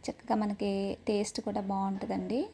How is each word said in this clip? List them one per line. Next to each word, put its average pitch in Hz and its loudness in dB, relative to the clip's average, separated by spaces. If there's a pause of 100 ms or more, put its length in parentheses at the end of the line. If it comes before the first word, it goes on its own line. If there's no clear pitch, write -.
చక్కగా - -2
మనకి 202 0 (100)
టేస్ట్ 208 0
కూడా 214 -2
బాగుంటదండి. 196 0